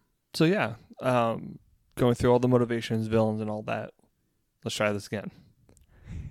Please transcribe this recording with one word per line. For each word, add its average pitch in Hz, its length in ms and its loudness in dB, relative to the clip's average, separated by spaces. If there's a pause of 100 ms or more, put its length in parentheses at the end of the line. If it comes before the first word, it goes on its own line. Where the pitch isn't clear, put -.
(340)
so 160 120 2
yeah, 160 300 0 (260)
um, 117 580 0 (360)
going 120 200 4
through 123 160 4
all 123 80 6
the 123 80 2
motivations, 117 600 0
villains, 110 340 2
and 107 80 -6
all 107 140 -8
that, 110 280 -6 (720)
let's 113 120 -6
try 107 160 2
this 101 160 -6
again. 95 240 -8 (1000)